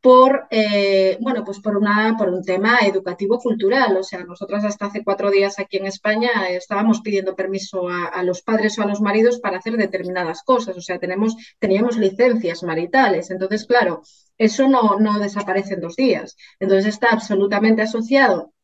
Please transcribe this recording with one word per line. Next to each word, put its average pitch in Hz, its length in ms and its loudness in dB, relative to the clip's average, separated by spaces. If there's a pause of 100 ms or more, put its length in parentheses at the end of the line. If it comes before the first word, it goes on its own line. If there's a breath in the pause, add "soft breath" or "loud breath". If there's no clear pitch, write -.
por, 254 500 6
eh, 196 680 2
bueno, 233 240 -4
pues 202 160 -12
por 208 160 -2
una, 208 400 2
por 208 140 0
un 185 140 -4
tema 202 360 2
educativo 190 580 0
cultural. 220 580 0
O 185 80 -2
sea, 180 200 -12
nosotras 196 400 -8
hasta 208 220 -6
hace 208 180 -8
cuatro 202 260 -2
días 196 280 2
aquí 196 200 -6
en 190 80 -6
España, 214 440 -2 (200)
eh, 180 60 -4
estábamos 214 440 0
pidiendo 190 360 -4
permiso 190 520 -6
a, 175 180 -6
a 180 180 -8
los 180 180 -4
padres 214 360 -2
o 214 40 -2
a 202 40 -2
los 202 140 -4
maridos 220 400 2
para 190 180 -4
hacer 226 180 -6
determinadas 180 680 -4
cosas. 226 320 0
O 175 40 -14
sea, 175 180 -8
tenemos, 202 380 -4 (220 loud breath)
teníamos 214 380 0
licencias 202 680 0
maritales. 175 680 0
Entonces, 190 360 -4
claro, 208 360 0 (360 soft breath)
eso 247 300 2
no, 226 320 4
no 208 180 2
desaparece 196 560 -4
en 175 60 -8
dos 170 160 -10
días. - 400 0 (240 soft breath)
Entonces, 190 340 2
está - 160 0
absolutamente 214 720 2
asociado 226 720 0 (120)